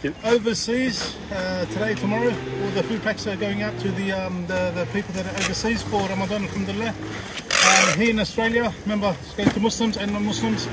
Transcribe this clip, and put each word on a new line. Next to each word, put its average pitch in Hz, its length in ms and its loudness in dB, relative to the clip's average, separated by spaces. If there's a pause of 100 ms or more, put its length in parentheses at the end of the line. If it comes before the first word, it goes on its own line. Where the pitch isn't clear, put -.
Yep. 143 220 -4
Overseas, 233 920 2 (160)
uh, 185 320 -2
today, 208 280 -2
tomorrow, 214 360 2
all 196 400 -2
the 190 140 0
food 220 200 -2
packs 220 240 -2
are 202 80 -2
going 202 280 -2
out 214 160 -4
to 190 120 0
the, 190 220 0
um, 185 340 -2
the, 180 260 0
the 175 200 -2
people 202 200 -2
that 180 120 -4
are 185 180 -6
overseas 196 400 0
for 214 240 0
Ramadan, 190 360 0
alhamdulillah. 202 520 -2
Um, - 1040 2
here 226 120 6
in 220 100 2
Australia, 226 520 2 (100)
remember, 202 360 0
it's - 140 -12
going 202 160 4
to - 100 2
Muslims 220 380 2
and 202 160 -2
non-Muslims. 208 600 0